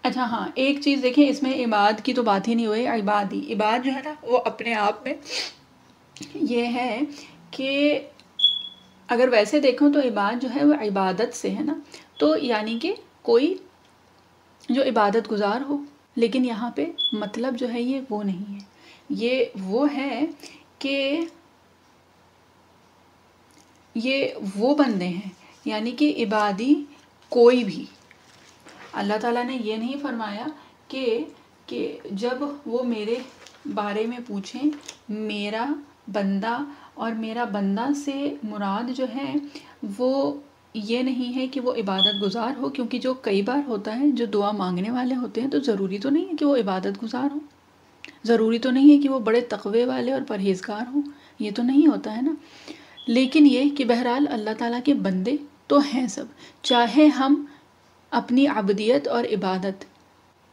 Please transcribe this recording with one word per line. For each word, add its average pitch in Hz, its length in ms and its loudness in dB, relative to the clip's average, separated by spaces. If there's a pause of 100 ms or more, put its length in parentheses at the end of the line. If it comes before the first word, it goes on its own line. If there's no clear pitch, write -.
अच्छा 254 200 -2
हाँ, 220 340 -4
एक 277 260 0
चीज़ 277 180 0
देखें, 247 220 4
इसमें 262 320 0
इबाद 214 460 2
की 247 120 -2
तो 240 100 0
बात 196 240 2
ही 233 80 0
नहीं 233 120 0
हुई। 220 220 -2
इबादी, 208 500 0 (120)
इबाद 214 320 0
जो 269 80 0
है 277 120 -6
ना, 302 200 -10
वो 240 160 2
अपने 226 360 -4
आप 214 300 -2
में 277 140 -6 (1160)
ये 240 320 0
है 247 380 -2 (480)
कि 277 480 0 (1080)
अगर 247 200 4
वैसे 233 300 4
देखो 277 300 4
तो 294 120 4
इबाद 220 380 0
जो 262 100 -4
है 277 160 -2
वो 294 80 8 (100)
इबादत 196 500 0
से - 160 -6
है 214 140 -4
ना, 311 180 -4 (380)
तो 302 160 4
यानी 226 440 -2
कि 349 140 -2 (300)
कोई 269 360 4 (1120)
जो 262 140 2
इबादत 220 440 2
गुजार 208 340 -2
हो, 285 220 -6 (340)
लेकिन 240 280 2
यहाँ 233 300 -4
पे 339 180 -4 (220)
मतलब 226 400 -4
जो 247 120 -4
है 240 140 -4
ये 262 180 -2 (120)
वो 208 120 -4
नहीं 196 220 -4
है। 202 200 -12 (460)
ये 240 460 0
वो 196 280 0
है 277 400 -2 (560)
कि 277 460 -2 (2750)
ये 262 400 -2 (200)
वो 240 200 2
बंदे 226 300 2
हैं, 180 260 -6 (360)
यानी 220 240 -4
कि 294 180 2
इबादी 214 640 0 (580)
कोई 240 320 8
भी। 170 240 -6 (1080)
अल्लाह 208 220 -2
ताला 240 260 0
ने 254 140 -6
ये 220 200 -4
नहीं 254 220 -6
फरमाया 226 480 -6 (420)
कि, 262 160 -6 (640)
कि - 300 -6 (140)
जब 254 540 -4
वो 240 180 -4
मेरे 226 360 -4 (480)
बारे 208 360 -4
में 240 200 -8
पूछें 247 460 -4 (400)
मेरा 214 540 -4 (440)
बंदा, 202 560 -2 (320)
और 226 160 -6
मेरा 220 320 -4
बंदा 202 480 -2
से 285 520 -4
मुराद 208 440 -4
जो 262 160 -4
है 277 360 -4 (440)
वो 262 580 -2 (320)
ये 226 280 -2
नहीं 247 300 -2
है 262 140 -2
कि 262 120 -6
वो 247 140 -2
इबादत 196 460 0
गुजार 226 360 -2
हो, 269 140 -4
क्योंकि 247 300 -4
जो 262 140 -2 (100)
कई 202 180 0
बार 262 220 -2
होता 214 280 -6
है, 269 200 2
जो 233 160 0
दुआ 202 240 0
मांगने 190 400 -2
वाले 254 240 -2
होते 233 260 -4
हैं, 269 80 -2
तो 294 100 0
ज़रूरी 196 400 -2
तो 262 100 -2
नहीं 339 180 2
है 339 80 -6
कि 294 100 -2
वो 285 100 4
इबादत 196 440 -2
गुजार 247 320 -4
हो, 294 100 -8 (840)
ज़रूरी 226 340 4
तो 262 120 0
नहीं 269 200 10
है 285 60 10
कि 285 100 4
वो 269 140 0
बड़े 220 200 4 (100)
तकवे 214 340 0
वाले 254 260 -2
और 269 120 -2
परहेजगार 208 640 -4
हों, 285 160 -2 (360)
ये 208 120 -4
तो 233 120 -2
नहीं 277 240 6
होता 214 240 2
है 233 140 -4
ना। 302 100 0 (720)
लेकिन 262 380 6
ये 262 240 6
कि 277 160 -2
बहरहाल 247 420 2
अल्लाह 214 260 -4
ताला 233 260 -2
के 285 220 4
बंदे 190 360 0 (320)
तो 285 120 6
हैं 254 260 -2
सब, - 220 -8 (340)
चाहे 247 460 6
हम 269 380 2 (640)
अपनी 247 340 2
अबदियत 220 600 2
और 240 200 0
इबादत 190 580 -2 (680)